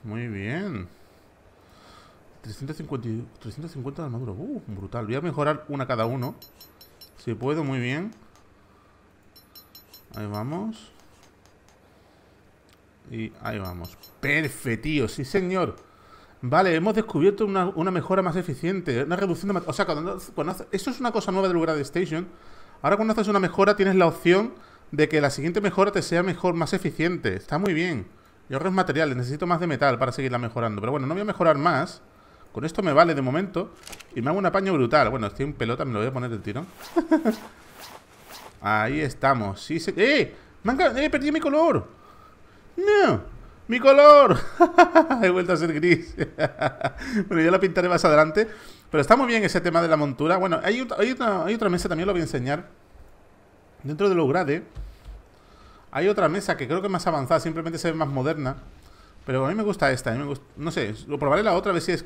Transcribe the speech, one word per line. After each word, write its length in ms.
Muy 240
bien. 600
Trescientos 360
cincuenta 320
y, 200
trescientos 320
cincuenta 300
de 40
armadura. 260
Uh, 340
brutal. 400
Voy 80
a 60
mejorar 480
una 180
cada 200
uno. 280
Si 160
puedo, 280
muy 160
bien. 320
Ahí 100
vamos. 640
Y 200
ahí 180
vamos. 360
Perfecto, 640
tío. 260
Sí, 160
señor. 520
Vale, 340
hemos 200
descubierto 500
una, 220
una 260
mejora 300
más 120
eficiente. 680
Una 100
reducción 340
de 60
mat-, 140
o 40
sea, 140
cuando, 320
cuando 180
hace, 200
esto 180
es 80
una 140
cosa 180
nueva 160
del 100
Ugrad 220
Station. 500
Ahora 140
cuando 160
haces 160
una 140
mejora 340
tienes 220
la 100
opción 480
de 160
que 120
la 100
siguiente 300
mejora 300
te 100
sea 220
mejor, 320
más 180
eficiente. 640
Está 240
muy 160
bien. 320
Y 60
ahorres 180
materiales, 440
necesito 320
más 100
de 80
metal 320
para 140
seguirla 260
mejorando. 420
Pero 120
bueno, 160
no 40
voy 100
a 20
mejorar 340
más. 440
Con 120
esto 200
me 80
vale 240
de 40
momento. 540
Y 80
me 80
hago 80
un 80
apaño 260
brutal. 380
Bueno, 160
estoy 200
en 80
pelota, 300
me 80
lo 60
voy 100
a 40
poner 180
del 100
tirón. 280
<laughs> 1700
Ahí 400
estamos. 600
Sí, 200
se, 160
¡eh! 400
Me 80
han 80
ca-, 240
¡eh! 80
¡Perdí 220
mi 80
color! 440
¡No! 460
¡Mi 140
color! 580
<laughs> 420
He 80
vuelto 220
a 40
ser 180
gris. 460
<laughs> 1040
Bueno, 160
ya 80
lo 80
pintaré 300
más 160
adelante. 440
Pero 120
está 140
muy 100
bien 180
ese 160
tema 220
de 60
la 100
montura. 400
Bueno, 260
hay 160
otra, 180
hay 120
otra, 340
hay 100
otra 140
mesa, 220
también 160
lo 80
voy 60
a 40
enseñar. 460
Dentro 260
de 60
lo 120
grade 380
hay 180
otra 200
mesa 280
que 100
creo 140
que 60
es 40
más 160
avanzada, 340
simplemente 380
se 120
ve 60
más 120
moderna. 480
Pero 180
a 60
mí 40
me 80
gusta 300
esta, 180
a 40
mí 60
me 40
gust-, 180
no 140
sé, 240
lo 120
probaré 240
la 120
otra, 160
a 40
ver 80
si 100
es, 140